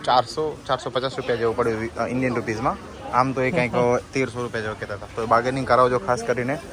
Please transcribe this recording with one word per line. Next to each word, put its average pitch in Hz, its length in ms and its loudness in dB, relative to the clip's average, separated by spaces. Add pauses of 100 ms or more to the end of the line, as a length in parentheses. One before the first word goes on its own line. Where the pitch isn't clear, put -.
ચારસો, 135 540 2 (100)
ચારસો - 220 -2
પચાસ 131 260 -2
રૂપિયા 123 200 0
જેવું 113 200 0
પડ્યું, 113 400 0
અ, 117 120 -2
ઇન્ડિયન 123 280 0
રૂપીઝમાં. 117 420 -2 (360)
આમ 131 180 4
તો 131 100 -2
એ 127 100 2
કંઈક 123 200 0 (240)
<laughs> - 180 -6
તેરસો 123 280 -2
રૂપિયા 117 200 -4
જેવો 107 180 -6
કહેતા 104 140 -8
હતા. 101 220 -12
તો 113 120 -4
બાર્ગેનિંગ 120 400 2
કરાવજો 123 320 6
ખાસ 123 280 0
કરીને 123 320 0 (140)